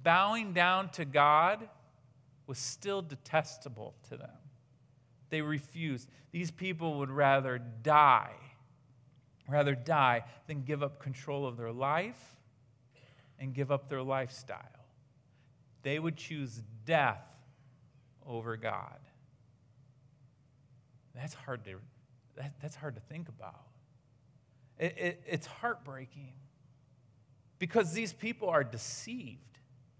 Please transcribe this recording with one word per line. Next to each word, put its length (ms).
bowing 500
down 380
to 140
God 640
was 120
still 440
detestable 920
to 80
them. 200
They 100
refused. 680
These 200
people 480
would 120
rather 480
die, 760
rather 260
die 500
than 160
give 200
up 160
control 480
of 100
their 160
life 640
and 160
give 160
up 180
their 140
lifestyle. 560
They 160
would 180
choose 460
death 400
over 300
God. 420
That's 200
hard 300
to, 120
that, 240
that's 160
hard 200
to 40
think 280
about. 360
It, 200
it, 280
it's 200
heartbreaking 840
because 340
these 200
people 380
are 140
deceived 720